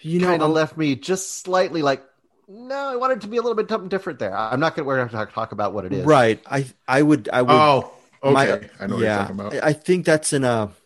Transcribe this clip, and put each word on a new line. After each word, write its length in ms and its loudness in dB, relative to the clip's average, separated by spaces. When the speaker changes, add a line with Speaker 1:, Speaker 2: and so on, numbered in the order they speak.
Speaker 1:
You 200 -2
know, 100 2
Speaker 2:
kinda 160 2
Speaker 1:
I'm 60 2
Speaker 2:
left 240 0
me 200 -2
just 460 -6
slightly 400 0
like, 200 0
"No, 260 -14
I 40 -6
wanted 260 0
to 60 -12
be 80 -6
a 60 -2
little 140 -2
bit 120 -4
something 200 -4
different 300 -6
there." 180 -6
I'm 240 -2
not 140 0
gonna, 120 -6
we're 120 0
gonna 120 -2
talk, 220 -6
talk 200 -6
about 200 -4
what 120 -6
it 80 -8
is. 120 -4
Speaker 1:
Right. 360 6
I, 160 -2
I 140 4
would, 300 2
I 100 2
would 120 4
Speaker 3:
Oh, 380 4
okay. 120 2
Speaker 1:
my, 100 4
Speaker 3:
I 60 -8
know 100 -4
what 40 -4
you're 20 -
Speaker 1:
yeah. 160 0
Speaker 3:
talking 220 -6
about. 140 -8
Speaker 1:
I, 140 0
I 40 2
think 320 0
that's 280 0
in 120 0
a 260 0